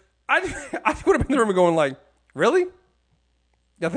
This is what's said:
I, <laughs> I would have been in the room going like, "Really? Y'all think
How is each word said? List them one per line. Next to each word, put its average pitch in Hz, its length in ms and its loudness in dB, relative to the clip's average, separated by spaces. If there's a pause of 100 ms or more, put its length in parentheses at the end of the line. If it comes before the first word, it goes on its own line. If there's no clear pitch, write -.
(280)
I, 302 120 2
<laughs> - 440 -10
I 311 120 0 (100)
would 320 120 4
have 226 80 -2
been 262 100 -2
in - 20 2
the 233 60 4
room 202 100 -2
going 175 200 4
like, 143 220 0 (380)
"Really? 247 280 2 (1160)
Y'all 165 100 -4
think 165 60 -10